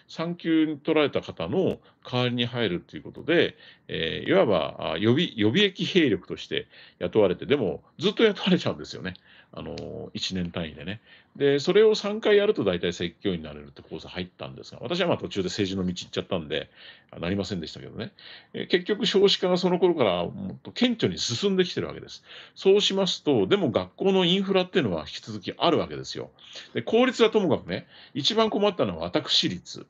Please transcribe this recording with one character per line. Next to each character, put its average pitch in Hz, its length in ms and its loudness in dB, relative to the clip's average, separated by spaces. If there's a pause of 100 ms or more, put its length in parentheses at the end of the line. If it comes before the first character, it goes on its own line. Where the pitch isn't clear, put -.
産 170 280 -6
休 160 300 2
に 151 140 -6
取 156 160 0
ら 156 80 6
れ 135 80 2
た - 100 -2
方 - 280 -8
の 156 280 0 (320)
代 123 140 0
わ 123 60 2
り 123 60 -2
に 120 100 0
入 117 220 -2
る 87 120 -2
と - 180 -18
い 73 40 -12
う - 20 -20
こ - 80 -14
と - 120 -16
で、 135 320 2 (340)
え 82 360 -4
ー、 - 40 -6
い 143 40 4
わ 185 120 6
ば、 80 480 0
あ、 82 40 -4
予 107 140 4
備、 151 240 2
予 107 140 2
備 190 160 4
役 185 180 -2
兵 156 260 2
力 92 180 -2
と 82 80 -6
し - 120 -14
て 73 200 -6 (320)
雇 90 220 2
わ 101 60 6
れ 90 80 2
て、 - 100 -12
で 120 120 2
も 90 260 -4 (160)
ず 180 120 0
っ - 20 -6
と 254 100 2
雇 208 200 2
わ 202 60 0
れ 180 80 6
ち - 80 -2
ゃ 120 60 -2
う 85 40 -6
ん - 20 -16
で 73 80 -12
す - 100 -16
よ - 60 -12
ね。 92 120 -8 (420)
あ 80 60 -12
の 78 140 -10
ー、 78 380 -12
一 - 200 -8
年 90 160 -4
単 85 200 -8
位 76 40 -16
で 71 100 -16
ね。 98 160 -10 (360)
で、 143 240 2
そ 175 140 0
れ 208 100 8
を 220 100 6
三 208 280 -4
回 208 160 6
や 202 80 4
る 208 100 2
と - 80 -2
大 92 160 2
体 87 120 -2
正 87 140 -4
規 82 160 -6
教 101 120 0
員 87 40 -2
に 78 60 -8
な 76 100 -12
れ 73 60 -14
る 73 80 -18
っ - 20 -20
て - 140 -20
講 80 160 -10
座 - 100 -16
入 90 140 -8
っ 90 40 -10
た - 200 -12
ん 131 80 -14
で - 80 -16
す - 80 -18
が、 - 100 -18
私 175 200 -4
は 175 60 0
ま 156 60 2
あ - 40 0
途 - 120 -8
中 98 140 -4
で 90 60 -2
政 95 260 -2
治 - 20 -4
の 92 80 -2
道 90 40 0
行 90 180 -8
っ - 20 -20
ち - 100 -8
ゃ - 20 -6
っ - 40 -8
た 92 140 -4
ん 76 80 -10
で、 73 240 -6 (400)
あ、 80 80 -16
な 82 100 -4
り 98 60 -2
ま 98 100 -2
せ 98 100 -6
ん 87 40 -6
で 78 80 -8
し - 60 -14
た 71 60 -16
け 67 60 -14
ど - 100 -16
ね。 113 180 -10 (400)
え - 100 -8
ー、 - 40 -10
結 180 180 0
局 226 200 -2
少 196 220 4
子 190 100 4
化 196 100 0
が 180 100 4
そ 180 120 2
の 180 80 2
頃 175 160 4
か 143 120 4
ら 87 200 2
も 95 300 -8
っ - 80 -18
と 104 80 -14
顕 247 220 2
著 175 140 0
に 82 120 -2
進 190 320 -2
ん 190 40 0
で 185 100 2
き - 100 -8
て 127 60 -4
る 82 60 -4
わ 71 60 -8
け 71 80 -12
で - 80 -18
す。 - 140 -18 (320)
そ 196 200 6
う 208 60 4
し 196 140 0
ま 190 100 2
す - 180 -4
と、 120 220 4
で 131 100 4
も 180 140 2
学 92 240 -2
校 196 180 0
の 185 140 4
イ 175 100 4
ン 202 80 0
フ 196 120 0
ラ 185 80 4
っ 180 60 -6
て - 100 2
い - 20 2
う 131 40 0
の 92 100 -2
は 78 60 -4
引 76 60 -10
き - 140 -14
続 107 180 -10
き - 160 -8
あ 156 140 2
る 151 80 2
わ 87 100 0
け 76 80 -10
で 67 80 -10
す - 140 -12
よ。 64 140 -10 (420)
で、 123 80 -4
公 233 240 4
立 247 160 0
は 220 80 6
と 220 100 2
も 160 160 2
か - 80 -6
く - 60 -16
ね、 98 160 -6 (300)
一 139 180 0
番 220 160 4
困 202 180 2
っ 190 80 0
た 139 100 0
の 87 120 -4
は 80 80 -4
私 - 440 0
立 - 400 -12